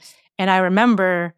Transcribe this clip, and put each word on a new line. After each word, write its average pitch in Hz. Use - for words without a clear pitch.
And 190
I 185
remember 185